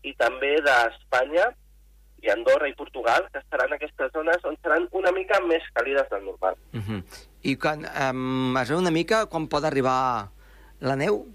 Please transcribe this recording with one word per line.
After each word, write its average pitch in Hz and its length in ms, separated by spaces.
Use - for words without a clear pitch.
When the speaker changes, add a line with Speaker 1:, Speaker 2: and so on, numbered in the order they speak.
Speaker 1:
i 139 100
també 135 480
d'Espanya 135 880
i 110 80
Andorra 131 380
i 135 60
Portugal, 131 580
que 139 80
estaran - 260
en 147 80
aquestes 143 380
zones 165 320
on - 180
seran 170 300
una 185 180
mica 190 300
més 165 220
càlides 135 340
del 98 160
normal. 92 300
Speaker 2:
Mhm. 107 300
I 139 140
quan, 156 280
em, 131 720
es 123 140
veu 160 80
una 180 140
mica 202 340
quan 160 220
pot 151 160
arribar 131 680
la 135 160
neu? 185 380